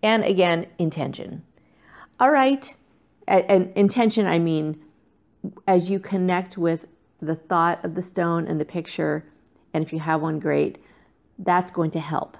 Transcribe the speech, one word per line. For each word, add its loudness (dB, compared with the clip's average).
And 2
again, 2
intention. -6
All 6
right, 2
a-, 2
and 4
intention, 2
I 2
mean, 0
as 2
you -2
connect -2
with -2
the -4
thought 0
of -8
the -6
stone -2
and -4
the -2
picture, -6
and -2
if -8
you -6
have -2
one, -4
great, -2
that's -2
going -2
to -4
help. -8